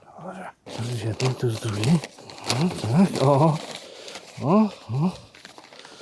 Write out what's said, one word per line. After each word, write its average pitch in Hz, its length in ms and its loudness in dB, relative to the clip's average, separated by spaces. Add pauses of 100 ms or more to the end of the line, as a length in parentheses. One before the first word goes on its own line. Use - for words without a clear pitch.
(180)
Dobra. 185 340 -14 (240)
Tu 117 80 -8
z 120 200 -6
jednej, 127 300 -2
tu 123 160 -2
z 110 100 -6
drugiej. 107 340 0 (560)
O, 147 360 -2
tak, 147 360 4
o. 143 340 6 (880)
O, 202 260 4 (240)
o. 151 180 0 (920)